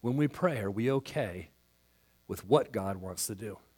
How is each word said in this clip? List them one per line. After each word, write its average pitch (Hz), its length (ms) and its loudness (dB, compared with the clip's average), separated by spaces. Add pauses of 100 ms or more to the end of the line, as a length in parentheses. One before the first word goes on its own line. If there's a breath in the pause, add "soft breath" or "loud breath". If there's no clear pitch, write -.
When 123 160 0
we 147 100 4
pray, 143 320 2
are 101 120 0
we 110 200 2
okay 107 600 -2 (760 soft breath)
with - 180 -6
what 123 280 4
God 98 240 -2
wants 92 320 -6
to 107 80 -6
do? 98 240 -10 (180)